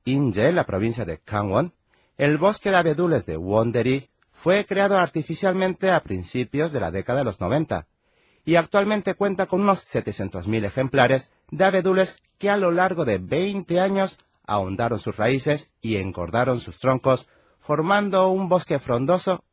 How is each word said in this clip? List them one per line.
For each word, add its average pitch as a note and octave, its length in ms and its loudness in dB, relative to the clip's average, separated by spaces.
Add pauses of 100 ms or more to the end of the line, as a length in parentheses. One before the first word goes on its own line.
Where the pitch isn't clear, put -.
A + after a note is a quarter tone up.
Inje, C3 480 2
la E3+ 140 0
provincia A2+ 400 -4
de E2 180 -10
Gangwon, G#2+ 520 -2 (420)
el D3 220 0
bosque G3+ 320 0
de F#3+ 60 4
abedules D#3+ 500 0
de D#2 100 -6
Wondery A2+ 720 0 (300)
fue F#3+ 280 2
creado G3 320 2
artificialmente F#3 920 -2
a E3+ 140 2
principios B2+ 680 -4
de C#3 80 -4
la F2+ 120 -4
década F#2+ 260 -4
de C#3 80 -2
los G#2 160 -6
noventa G#2 460 -2 (580)
y D#3+ 80 2
actualmente G3 640 0
cuenta G3 320 -2
con F#3 140 0
unos G3 180 2
setecientos G2+ 680 -6
mil A2 180 0
ejemplares C3 680 0 (180)
de D#3+ 160 0
abedules F#3+ 560 2 (160)
que G3+ 140 0
a G3+ 40 2
lo F#3+ 140 2
largo F3 340 0
de G#2+ 140 0
veinte F3 640 -2
años G3 380 0 (260)
ahondaron G#2 540 -2
sus - 180 -8
raíces C3+ 540 0 (100)
y A2+ 140 -2
engordaron G2 640 -2
sus - 180 -14
troncos, C3 500 0 (340)
formando F#3 680 2
un F#3+ 180 0
bosque E3 300 0
frondoso D#3 760 0